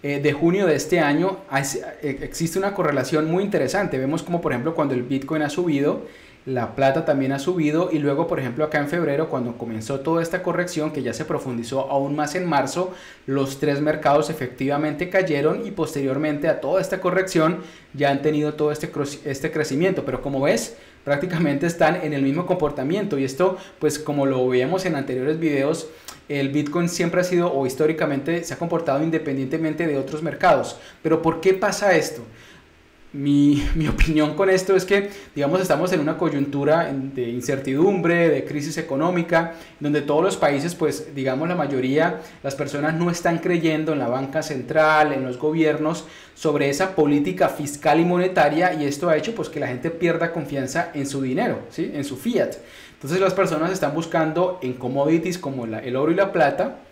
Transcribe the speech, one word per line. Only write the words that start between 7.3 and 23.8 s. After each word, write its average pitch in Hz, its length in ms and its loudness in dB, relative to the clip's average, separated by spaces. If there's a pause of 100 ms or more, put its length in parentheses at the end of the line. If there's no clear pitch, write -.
ha 135 80 -2
subido, 165 520 0
y 160 60 0
luego, 143 300 0
por 160 120 -2
ejemplo, 131 240 -2
acá 151 160 0
en 143 80 -2
febrero, 156 420 0
cuando 120 280 -4
comenzó 117 440 -6
toda 165 200 0
esta 175 220 -4
corrección 165 480 -2
que 143 100 -4
ya 117 120 -4
se - 120 -6
profundizó 123 640 -4
aún 139 260 0
más 147 200 -2
en 180 100 -2
marzo, 165 480 0 (320)
los 135 340 -2
tres 143 220 0
mercados 151 480 2
efectivamente 147 800 -2
cayeron 165 560 0
y - 60 -8
posteriormente 147 760 -2
a 143 120 0
toda 170 200 0
esta - 200 -4
corrección 175 580 2 (340)
ya 139 180 2
han 139 100 0
tenido 151 320 0
todo 151 180 0
este 151 200 -6
cro-, 143 340 -6
este 151 260 -4
crecimiento. 151 540 0
Pero 127 160 -4
como 139 180 -4
ves, 180 360 0 (280)
prácticamente 151 640 0
están 165 380 2
en 151 100 -2
el 139 80 0
mismo 143 240 0
comportamiento, 151 720 0
y 139 60 0
esto, 180 340 0 (220)
pues, 147 180 0